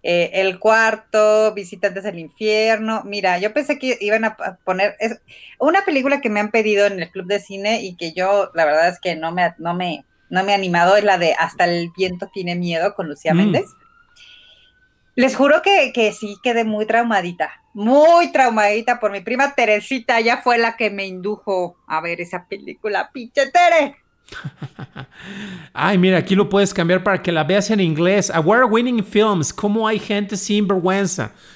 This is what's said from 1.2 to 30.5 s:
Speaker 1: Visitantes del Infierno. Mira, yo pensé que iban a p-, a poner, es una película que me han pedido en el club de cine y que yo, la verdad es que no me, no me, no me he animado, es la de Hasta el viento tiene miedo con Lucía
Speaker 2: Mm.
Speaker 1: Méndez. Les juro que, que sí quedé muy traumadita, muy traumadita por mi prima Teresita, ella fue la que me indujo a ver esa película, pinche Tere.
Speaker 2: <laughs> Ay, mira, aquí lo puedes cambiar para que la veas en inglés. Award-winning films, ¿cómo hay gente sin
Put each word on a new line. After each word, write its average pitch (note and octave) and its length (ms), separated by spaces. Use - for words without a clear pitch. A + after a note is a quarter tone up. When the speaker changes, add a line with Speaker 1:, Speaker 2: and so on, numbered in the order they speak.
Speaker 1:
Visitantes F#3+ 480
del F#3+ 160
Infierno. G#3+ 840
Mira, F#3+ 340
yo G#3 140
pensé C#4+ 260
que B3+ 220
iban G#3+ 240
a G#3+ 120
p-, - 80
a F3+ 200
poner, F#3+ 340
es A3 220
una F4 240
película C#4 360
que C4 80
me G#3 120
han G#3 100
pedido G#3+ 380
en G3 120
el E3 120
club F#3 160
de G3+ 100
cine G3+ 440
y F3+ 120
que E3 200
yo, G3 400
la E3 100
verdad D#3 240
es F3+ 120
que F3 140
no D#3+ 160
me, F3 280
no E3+ 160
me, F3 300
no F#3 140
me G3 80
he G3+ 60
animado, F3+ 400
es G#3 80
la F#3+ 140
de E3+ 200
Hasta E3+ 280
el E3+ 300
viento F#3 380
tiene F3 220
miedo F3 400
con E3+ 120
Lucía D3+ 240
Speaker 2:
Mm. D#3+ 40
Speaker 1:
Méndez. G#3 300
Les B3 220
juro C#4+ 260
que, E4 300
que A3 200
sí G#3 300
quedé A#3 220
muy G#3+ 200
traumadita, G#3+ 680
muy D4+ 580
traumadita A3+ 640
por G#3+ 140
mi G3 80
prima B3+ 340
Teresita, A3+ 640
ella A#3 200
fue A#3+ 200
la A#3 180
que G#3+ 140
me G3 160
indujo F#3 720
a D#3 140
ver E3+ 200
esa F3+ 280
película, - 640
pinche C4 300
Tere. E4 420
Speaker 2:
<laughs> - 760
Ay, F#3 260
mira, F#3 200
aquí F#3 160
lo G3 140
puedes G3 260
cambiar F3+ 280
para F#3 200
que F3+ 100
la D#3+ 120
veas F#3+ 260
en G#3+ 100
inglés. F3+ 500
Award-winning A3+ 760
films, G#3 480
¿cómo G#3+ 360
hay G#3+ 100
gente G#3 380
sin G#3 300